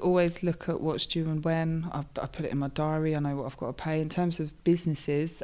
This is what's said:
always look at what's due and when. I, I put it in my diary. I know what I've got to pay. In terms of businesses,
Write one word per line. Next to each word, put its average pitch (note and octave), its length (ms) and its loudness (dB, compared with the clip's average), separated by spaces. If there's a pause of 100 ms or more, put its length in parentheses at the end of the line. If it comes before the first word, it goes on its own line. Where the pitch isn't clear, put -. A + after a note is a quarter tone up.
always F3 400 4
look E3+ 260 0
at E3 120 0
what's D3+ 260 0
due E3 180 0
and D#3 180 0
when. E3 480 0
I, C#3+ 100 -4 (200)
I - 60 -2
put - 180 -6
it - 60 -2
in C#3 80 0
my C#3 80 0
diary. D#3 480 0
I D3 40 0
know C#3+ 180 -2
what C3 100 -4
I've C3+ 100 -10
got - 100 -6
to C3 60 -4
pay. D#3 280 -2
In D#3 60 -2
terms E3+ 320 0
of D#3 240 -8
businesses, E3 800 2